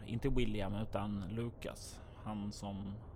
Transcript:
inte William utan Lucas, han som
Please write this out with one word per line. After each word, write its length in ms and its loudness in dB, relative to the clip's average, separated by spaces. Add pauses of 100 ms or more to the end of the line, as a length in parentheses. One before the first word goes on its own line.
inte 240 2
William 460 6
utan 560 0
Lucas, 680 -4 (240)
han 280 -2
som 420 -4 (220)